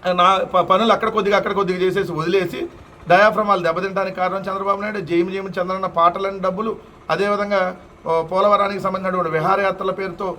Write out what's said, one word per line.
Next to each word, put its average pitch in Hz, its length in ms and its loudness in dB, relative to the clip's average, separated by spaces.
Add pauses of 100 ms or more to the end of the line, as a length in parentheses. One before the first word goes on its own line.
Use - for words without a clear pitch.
ఆ, 180 60 0
నా 180 260 4
ప-, 185 220 0
పనులు 190 340 4
అక్కడ 208 160 0
కొద్దిగా, 202 280 2
అక్కడ 196 140 0
కొద్దిగా 185 280 0
చేసేసి 185 320 0
వదిలేసి, 170 560 -2 (420)
డయాఫ్రమాలు 196 540 4
దెబ్బతింటానికి 185 520 -2
కారణం 185 220 -2
చంద్రబాబు 196 440 -4
నాయుడు, 208 180 -6
జైము 170 300 0
జైము 190 200 -6
చంద్రన్న 185 360 -4
పాటలని 185 540 0
డబ్బులు, 190 380 -2 (320)
అదేవిధంగా, 196 680 0 (320)
ఓ, 165 160 0
పోలవరానికి 196 560 0
సంబంధించినటువంటి 185 520 -4
విహారయాత్రల 190 600 0
పేరుతో 185 480 -6